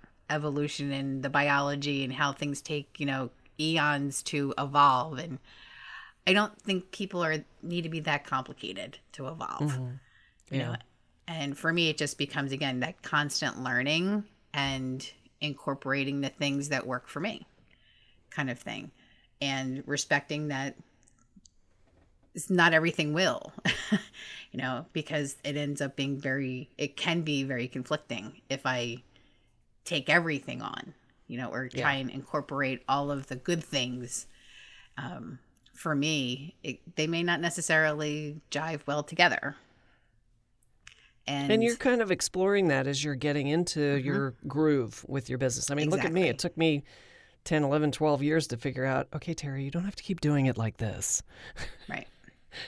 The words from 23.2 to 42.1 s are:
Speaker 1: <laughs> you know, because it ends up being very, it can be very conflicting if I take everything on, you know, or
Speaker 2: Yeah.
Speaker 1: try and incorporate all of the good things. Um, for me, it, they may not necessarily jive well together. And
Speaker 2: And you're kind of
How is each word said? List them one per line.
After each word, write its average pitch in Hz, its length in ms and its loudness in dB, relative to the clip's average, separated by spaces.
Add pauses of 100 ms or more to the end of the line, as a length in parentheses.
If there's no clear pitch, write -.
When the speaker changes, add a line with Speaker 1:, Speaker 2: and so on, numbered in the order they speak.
Speaker 1:
<laughs> - 260 0 (640)
you 123 80 -6
know, 131 320 -4
because 147 500 -4
it 143 140 -4
ends 143 240 -2
up 135 160 -4
being 139 200 0
very, 135 520 -2 (100)
it 143 180 -4
can 170 260 0
be 147 200 0
very 127 240 -2
conflicting 123 840 -6
if 135 180 -4
I 120 360 -2 (840)
take 147 240 -2
everything 151 540 0
on, - 320 -10 (320)
you 117 120 -8
know, 127 100 -6
or 123 240 -4
Speaker 2:
Yeah. 131 100 -4
Speaker 1:
try 143 120 4
and 135 140 -4
incorporate 135 800 -4
all 143 220 2
of 139 160 -4
the 139 100 -6
good 165 280 -2
things. 123 640 -4 (680)
Um, - 440 -10 (340)
for 156 220 -2
me, 139 680 0
it, - 160 -8 (160)
they 156 140 0
may 165 160 0
not 175 160 2
necessarily 151 1000 0 (120)
jive 156 340 -4
well 147 160 0
together. 160 540 2 (1700)
And 143 260 0
Speaker 2:
And 220 100 6
you're 233 140 4
kind 247 260 4
of 202 80 0